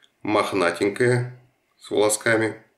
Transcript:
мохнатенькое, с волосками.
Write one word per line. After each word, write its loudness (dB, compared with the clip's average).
мохнатенькое, 0
с -14
волосками. 0